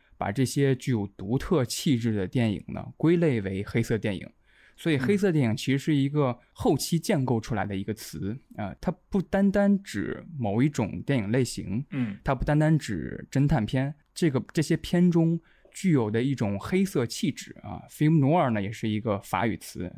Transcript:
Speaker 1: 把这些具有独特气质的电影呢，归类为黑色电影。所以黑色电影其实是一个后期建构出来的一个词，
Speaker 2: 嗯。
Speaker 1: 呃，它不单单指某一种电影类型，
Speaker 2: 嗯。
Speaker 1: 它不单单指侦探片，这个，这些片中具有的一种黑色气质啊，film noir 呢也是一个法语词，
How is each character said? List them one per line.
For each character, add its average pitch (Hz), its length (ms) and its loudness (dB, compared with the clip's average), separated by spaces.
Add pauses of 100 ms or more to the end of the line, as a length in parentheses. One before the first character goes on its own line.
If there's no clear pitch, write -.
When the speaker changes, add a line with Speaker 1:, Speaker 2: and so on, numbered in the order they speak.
(180)
Speaker 1:
把 95 160 -2
这 131 100 0
些 135 320 2
具 131 160 -4
有 104 160 0
独 101 300 -4
特 143 260 0
气 127 340 0
质 117 160 0
的 98 140 -2
电 113 240 0
影 92 180 -6
呢， - 160 -8 (120)
归 165 180 4
类 160 260 2
为 95 220 -4
黑 - 200 0
色 117 140 0
电 101 180 -4
影。 - 120 -10 (480)
所 - 140 -4
以 151 80 4
黑 202 200 2
色 196 120 2
电 151 200 4
影 107 60 0
其 - 180 -2
实 139 40 2
是 160 160 0
一 139 140 2
个 139 320 0 (140)
后 170 240 2
期 - 200 0
建 160 280 0
构 123 140 2
出 - 140 -6
来 101 120 -2
的 101 100 -4
一 98 80 -4
个 107 100 -4
词， 98 440 -8 (180)
Speaker 2:
嗯。 104 140 -6
Speaker 1:
呃， - 100 -12
它 - 100 -4 (200)
不 196 120 0
单 196 300 2
单 202 320 4
指 - 420 -6 (120)
某 113 260 0
一 156 60 2
种 107 320 -4
电 139 180 -2
影 101 120 -4
类 127 120 2
型， 104 480 -6
Speaker 2:
嗯。 117 320 -4
Speaker 1:
它 143 100 0
不 123 120 -4
单 151 120 2
单 156 220 4
指 - 500 -8
侦 135 160 2
探 143 200 2
片， 135 280 -2 (200)
这 170 160 0
个， 127 120 0 (120)
这 165 80 2
些 160 160 0
片 175 340 4
中 165 260 4 (360)
具 190 180 0
有 120 180 4
的 113 140 0
一 139 100 0
种 101 240 -2
黑 185 280 0
色 147 200 0
气 - 240 -4
质 - 320 -8
啊， 95 280 -12
film 156 300 4
noir 143 320 4
呢 107 100 0
也 98 100 -4
是 113 160 -6
一 107 140 0
个 104 180 0
法 92 260 -2
语 98 120 -2
词， - 400 -10